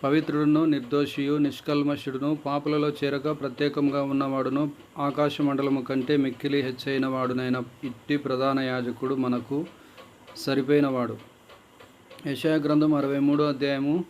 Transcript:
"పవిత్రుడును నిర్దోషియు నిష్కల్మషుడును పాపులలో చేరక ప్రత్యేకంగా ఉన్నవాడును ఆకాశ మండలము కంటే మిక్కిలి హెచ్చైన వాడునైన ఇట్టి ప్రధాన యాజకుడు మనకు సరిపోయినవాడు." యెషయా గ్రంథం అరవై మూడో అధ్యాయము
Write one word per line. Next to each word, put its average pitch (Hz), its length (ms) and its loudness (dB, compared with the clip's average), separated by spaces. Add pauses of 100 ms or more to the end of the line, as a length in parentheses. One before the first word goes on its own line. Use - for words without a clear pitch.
"పవిత్రుడును 151 600 2
నిర్దోషియు 143 720 0
నిష్కల్మషుడును 143 960 0 (100)
పాపులలో 147 440 0
చేరక 143 500 -2
ప్రత్యేకంగా 143 640 0
ఉన్నవాడును 139 680 0 (260)
ఆకాశ 143 440 0
మండలము 139 400 2
కంటే 131 360 0
మిక్కిలి 139 440 0
హెచ్చైన 131 460 -2
వాడునైన 127 540 -2 (220)
ఇట్టి 143 340 -4
ప్రధాన 135 420 0
యాజకుడు 127 560 -2
మనకు 131 500 -2 (720)
సరిపోయినవాడు." 135 800 2 (1080)
యెషయా 156 280 0
గ్రంథం 151 380 4
అరవై 139 260 0
మూడో 147 280 4
అధ్యాయము 143 640 0